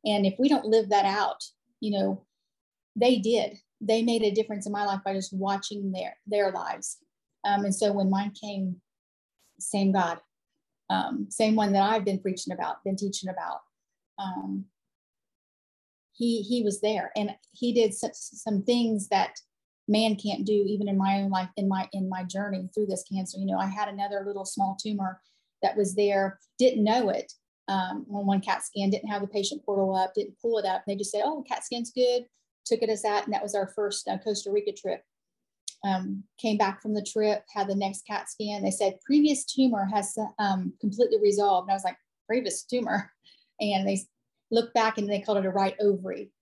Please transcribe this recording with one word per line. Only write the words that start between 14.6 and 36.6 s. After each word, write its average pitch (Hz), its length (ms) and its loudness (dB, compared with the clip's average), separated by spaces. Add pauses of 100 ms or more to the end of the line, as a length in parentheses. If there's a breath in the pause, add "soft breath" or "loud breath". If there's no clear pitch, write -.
he, 233 280 0
he 233 200 0
was 202 200 0
there, 208 340 0
and 208 140 -2 (220)
he 240 200 -2
did 220 180 4
s-, - 440 -8
some 208 300 -2
things 226 440 2
that 196 260 0 (540)
man 214 260 4
can't 202 300 -4
do, 214 80 0
even 202 360 2
in 196 100 2
my 196 240 2
own 196 80 0
life, 185 260 -2
in 196 120 0
my, 190 240 0
in 190 160 -4
my 185 140 -6
journey 185 520 -6
through 208 120 0
this 185 240 -4
cancer. 190 280 -6
You 190 80 -2
know, 190 120 0
I 190 80 0
had 208 220 -4
another 202 380 -4
little 196 180 -6
small 196 360 -2
tumor 196 400 -4 (420)
that 196 140 2
was 190 180 0
there, 196 440 2 (200)
didn't 247 260 6
know 220 240 4
it, - 240 -4 (360)
um, 190 440 -4
on 202 140 -2
one 196 160 4
cat - 200 -2
scan, 196 280 -2
didn't 208 180 -2
have 202 140 -2
the 196 60 -6
patient 208 360 -4
portal 190 320 2
up, 185 180 0
didn't - 260 -2
pull 226 180 0
it 196 80 0
up. 185 200 -2
They 202 100 -2
just 196 140 -4
said, 208 140 -2
"Oh, 294 240 -2
cat 247 160 -6
scan's 240 280 -8
good," 247 320 2 (420)
took 226 160 2
it 220 80 0
as 208 120 -2
that, 208 220 0
and 208 80 -4
that 202 100 0
was 208 120 -6
our 190 140 0
first, 202 380 -4
uh, 196 120 -2
Costa 202 320 -4
Rica 208 220 0
trip. - 300 -6 (840)
Um, 196 400 -2 (140)
came 214 200 0
back 196 240 0